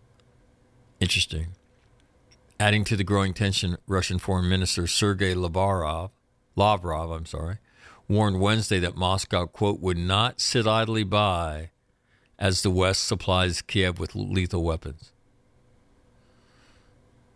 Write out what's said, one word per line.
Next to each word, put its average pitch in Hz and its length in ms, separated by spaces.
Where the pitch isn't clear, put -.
Interesting. 87 480
Adding 104 260
to 113 120
the 95 80
growing 98 300
tension, 95 420
Russian 92 320
Foreign 90 300
Minister 92 380
Sergei 95 480
Lavrov, 90 760
Lavrov, 87 540
I'm 80 160
sorry, 80 320
warned 101 320
Wednesday 104 400
that 87 160
Moscow, 92 500
quote, 101 340
"would 90 180
not 98 420
sit 117 260
idly 110 380
by 85 640
as 95 260
the 101 80
West 92 340
supplies 92 580
Kiev 90 380
with 80 160
lethal 95 480
weapons." 80 480